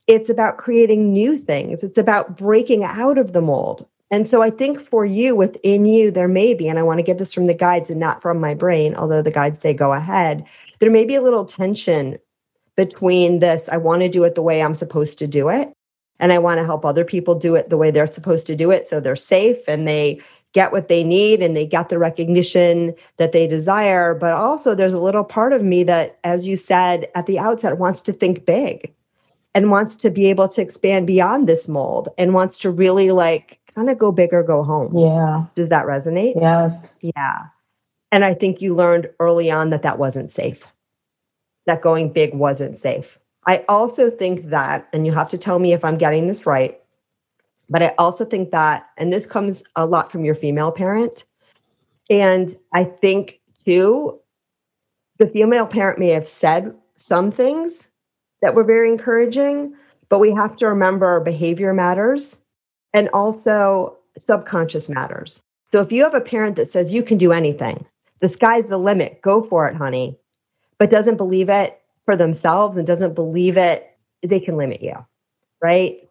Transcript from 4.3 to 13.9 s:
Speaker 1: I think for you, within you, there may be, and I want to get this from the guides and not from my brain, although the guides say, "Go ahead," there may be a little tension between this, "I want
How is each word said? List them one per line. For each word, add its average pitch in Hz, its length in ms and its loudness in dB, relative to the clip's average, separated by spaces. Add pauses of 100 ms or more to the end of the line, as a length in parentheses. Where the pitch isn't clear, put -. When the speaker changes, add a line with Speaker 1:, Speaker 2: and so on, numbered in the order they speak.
Speaker 1:
I 220 80 4
think 269 320 -4
for 220 240 0
you, 226 300 0
within 202 500 2
you, 220 260 4
there 180 160 0
may 196 260 2
be, 170 140 -2
and 160 100 -2
I 165 60 0
want 165 160 2
to 170 40 -2
get 180 140 0
this 190 160 -8
from 180 140 0
the 170 60 2
guides 175 360 0
and 160 100 -6
not 160 220 -4
from 170 200 -2
my 147 120 -2
brain, 156 420 0
although 156 260 -2
the 156 100 -2
guides 151 260 -2
say, 151 160 -2
"Go 139 200 0
ahead," 160 500 -2 (380)
there 220 100 6
may 226 140 4
be 269 100 -2
a 269 60 2
little 240 240 2
tension 175 760 -4 (560)
between 180 640 2
this, 165 300 0
"I 165 80 -4
want 165 240 2